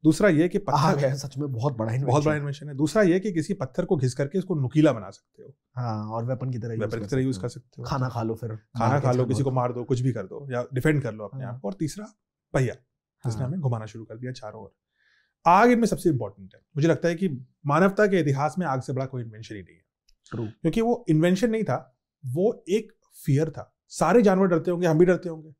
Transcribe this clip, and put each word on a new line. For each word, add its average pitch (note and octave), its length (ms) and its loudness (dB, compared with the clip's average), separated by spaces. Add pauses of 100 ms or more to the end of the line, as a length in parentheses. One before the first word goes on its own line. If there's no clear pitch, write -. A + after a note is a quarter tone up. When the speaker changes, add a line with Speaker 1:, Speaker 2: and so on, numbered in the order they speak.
Speaker 1:
दूसरा D#3+ 260 4
ये E3 200 4
कि G3 80 -4
पत्थर - 200 -2
Speaker 2:
आग D3 200 4
है, C3+ 180 0
सच - 220 -10
में C#3+ 140 -4
बहुत B2+ 220 -2
बड़ा A2 120 -4
Speaker 1:
बहुत A#2+ 180 -2
बड़ा C3+ 140 2
Speaker 2:
इन्वेंशन। D3+ 200 2
Speaker 1:
इन्वेंशन C#3+ 320 -8
है। C#3+ 60 -12
दूसरा D3+ 260 2
ये F#3 180 4
कि G3 140 -4
किसी D#3+ 200 -4
पत्थर F3 320 -4
को F3+ 120 0
घिस B2+ 160 0
करके C#3+ 240 -4
उसको F#3 180 -2
नुकीला D3+ 380 4
बना G2+ 160 -8
सकते - 340 -20
हो। - 120 -20 (200)
Speaker 2:
हाँ, A2 340 -4
और A#2 160 -4
वेपन B2+ 260 -4
की B2 60 -6
तरह A2+ 120 -8
Speaker 1:
वेपन A2+ 140 -4
Speaker 2:
यूज़ G#2+ 120 -4
कर A2+ 40 -4
Speaker 1:
की G2+ 80 -8
तरह C3 140 0
यूज़ C3 140 -2
Speaker 2:
सकते F#2 60 -10
हो। - 20 -10
Speaker 1:
कर B2 60 -4
सकते - 320 -18
हो। - 20 -12
Speaker 2:
खाना B2+ 260 -2
खा A#2 140 -6
लो A2 120 -4
फिर, A2+ 140 -10
Speaker 1:
खाना A2+ 380 -4
Speaker 2:
मार C#3 120 4
के C3 40 -4
Speaker 1:
खा B2+ 80 2
लो, B2 60 2
Speaker 2:
चला B2+ 60 2
Speaker 1:
किसी B2 200 0
Speaker 2:
दो। C3 60 0
Speaker 1:
को B2+ 60 -4
मार B2 180 0
दो, A#2+ 100 -8
कुछ A#2+ 160 -2
भी B2+ 120 0
कर A2 120 -6
दो A2+ 280 -12
या A#2+ 220 -4
डिफेंड C#3+ 300 2
कर A2+ 100 -6
लो G#2+ 100 -12
अपने C3+ 220 -12
Speaker 2:
हाँ। G2+ 80 -8
Speaker 1:
आप B2+ 80 -12
को। G3 60 -6
और G3 60 -6
तीसरा G3+ 340 -8 (460)
पहिया, B2+ 200 0 (520)
जिसने A2+ 160 -4
Speaker 2:
हाँ। B2+ 60 -4
Speaker 1:
हमें F3 140 -6
घुमाना A#2+ 240 -2
शुरू A2 200 -14
कर A2 120 -16
दिया B2 140 -10
चारों A2 320 -16
ओर। - 120 -20 (720)
आग G#3 240 8
इनमें A#3 160 4
सबसे - 220 0
इंपॉर्टेंट G#2 460 -4
है। - 60 -20 (140)
मुझे D3+ 120 2
लगता E3 200 2
है E3+ 80 0
कि F#3 140 -2 (360)
मानवता F#3+ 420 4
के F#3+ 120 2
इतिहास D3 400 0
में F3 80 -2
आग C3 140 -2
से C#3+ 120 -8
बड़ा C3 120 -4
कोई B2+ 180 -8
इन्वेंशन A2 320 -14
ही G2 60 -12
नहीं D#2+ 140 -20
है। F2 80 -20 (520)
Speaker 2:
True। A2+ 260 -8
Speaker 1:
क्योंकि E3 200 0
वो A#3 280 0
इन्वेंशन F3 400 4
नहीं A3 140 -2
था, - 340 -6 (280)
वो F3+ 440 -2
एक G#3+ 220 -2 (340)
फियर D3+ 240 2
था। - 260 -16 (120)
सारे F3+ 340 4
जानवर F#3+ 260 4
डरते E3+ 240 0
होंगे, F3 160 0
हम D#3 120 4
भी F3+ 60 10
डरते F3 240 0
होंगे। D#3 300 -14